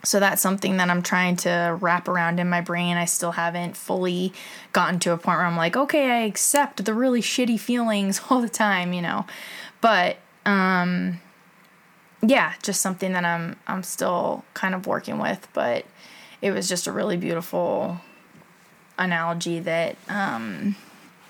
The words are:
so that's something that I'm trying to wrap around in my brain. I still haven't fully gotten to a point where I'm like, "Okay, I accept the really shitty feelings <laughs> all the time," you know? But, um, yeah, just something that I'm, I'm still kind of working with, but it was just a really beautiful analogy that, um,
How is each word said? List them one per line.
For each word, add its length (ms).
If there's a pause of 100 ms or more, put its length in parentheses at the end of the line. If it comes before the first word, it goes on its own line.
so 160
that's 220
something 360
that 120
I'm 120
trying 360
to 420
wrap 300
around 300
in 100
my 100
brain. 380
I 80
still 260
haven't 460
fully 560 (400)
gotten 260
to 140
a 40
point 200
where 80
I'm 100
like, 220
"Okay, 340
I 120
accept 600
the 100
really 280
shitty 380
feelings 680
<laughs> 40
all 120
the 80
time," 420
you 100
know? 240 (540)
But, 380 (280)
um, 760 (1000)
yeah, 400
just 200
something 320
that 120
I'm, 320 (100)
I'm 160
still 600 (100)
kind 220
of 120
working 320
with, 340
but 320 (560)
it 100
was 160
just 200
a 40
really 260
beautiful 840 (960)
analogy 640
that, 360 (140)
um, 680 (540)